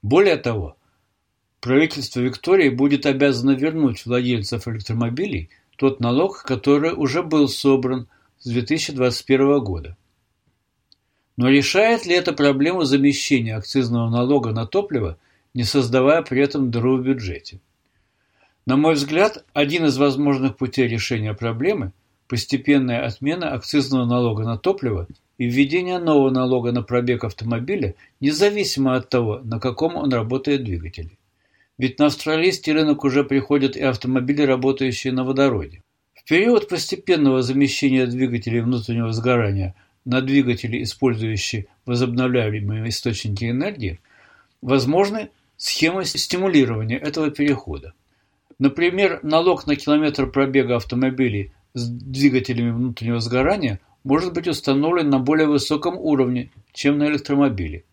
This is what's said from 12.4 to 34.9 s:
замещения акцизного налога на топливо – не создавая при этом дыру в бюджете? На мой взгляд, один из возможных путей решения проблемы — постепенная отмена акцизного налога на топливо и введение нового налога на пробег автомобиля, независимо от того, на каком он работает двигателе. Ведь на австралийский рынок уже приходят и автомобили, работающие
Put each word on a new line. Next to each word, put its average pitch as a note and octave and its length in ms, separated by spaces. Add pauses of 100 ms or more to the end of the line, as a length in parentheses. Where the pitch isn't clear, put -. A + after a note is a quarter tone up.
замещения C3+ 720
акцизного A#2 540
налога A#2+ 420
на A2+ 140
топливо – C3 520 (360)
не A#2+ 100
создавая C3 580
при C3+ 200
этом C#3 280
дыру A#2+ 280
в B2+ 60
бюджете? G#2+ 560 (1080)
На B2+ 100
мой D#3 200
взгляд, D#3 580
один D3 320
из C3+ 120
возможных C3+ 600
путей B2 300
решения A2 460
проблемы — A#2 580 (360)
постепенная B2+ 800
отмена D3+ 480
акцизного C3 520
налога A#2 380
на A2+ 140
топливо A#2 500 (300)
и B2 80
введение D#3 540
нового D3+ 300
налога B2+ 420
на A#2+ 100
пробег B2 420
автомобиля, A#2 720 (260)
независимо D3+ 720
от B2+ 140
того, A#2+ 340
на A2+ 160
каком D#3 360
он D3+ 160
работает C3 520
двигателе. E2 540 (600)
Ведь - 220
на D3 60
австралийский D#3+ 680
рынок D3+ 320
уже C#3+ 200
приходят C#3 520
и - 60
автомобили, C3 640
работающие C3 680